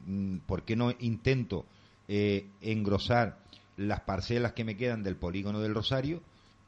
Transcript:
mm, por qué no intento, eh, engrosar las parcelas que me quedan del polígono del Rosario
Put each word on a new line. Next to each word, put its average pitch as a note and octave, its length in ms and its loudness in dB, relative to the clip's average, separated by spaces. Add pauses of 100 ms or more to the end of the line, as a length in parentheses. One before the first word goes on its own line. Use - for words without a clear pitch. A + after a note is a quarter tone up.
mm, F#2+ 340 -2
por F2+ 240 -2
qué A2+ 120 -2
no A#2+ 240 4
intento, A#2 640 0 (420)
eh, G2+ 400 2 (140)
engrosar G#2+ 800 2 (360)
las G2 260 -2
parcelas A2 520 0
que A#2 100 -4
me A2 140 -4
quedan A2+ 260 -2
del F#2+ 140 -2
polígono G2 420 -4
del G#2+ 140 0
Rosario C3 480 0 (460)